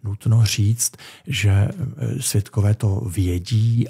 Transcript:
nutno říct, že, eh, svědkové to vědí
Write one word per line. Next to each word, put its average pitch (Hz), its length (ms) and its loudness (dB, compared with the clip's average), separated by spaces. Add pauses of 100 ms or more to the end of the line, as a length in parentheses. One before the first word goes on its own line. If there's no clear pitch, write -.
nutno 110 400 2
říct, 107 480 0 (340)
že, 98 240 0
eh, 98 200 4 (520)
svědkové 104 520 0
to 98 260 -2
vědí 98 880 0